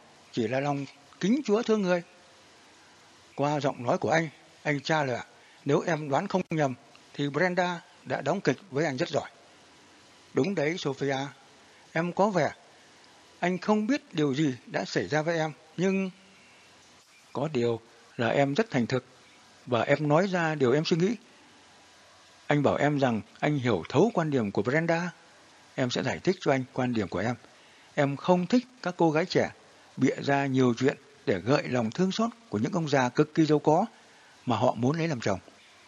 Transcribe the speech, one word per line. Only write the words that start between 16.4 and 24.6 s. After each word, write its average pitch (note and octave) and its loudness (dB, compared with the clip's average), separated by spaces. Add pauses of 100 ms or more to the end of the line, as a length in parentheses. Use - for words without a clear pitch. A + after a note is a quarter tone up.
có C3+ -6
điều A#2+ 0 (360)
là A#2 0
em C#3 2
rất A3 0
thành A#2+ 0
thực, B2+ -2 (600)
và A#2 0
em D3 2
nói D#3+ 4
ra E3+ -2
điều C3+ 4
em D#3 2
suy E3+ 0
nghĩ. F#3+ 0 (1300)
Anh D3 2
bảo G#2 2
em D3 0
rằng A#2+ 0 (180)
anh D3+ -2
hiểu A#2 0
thấu F#3 4
quan D#3+ -2
điểm A#2 0
của G#2+ -2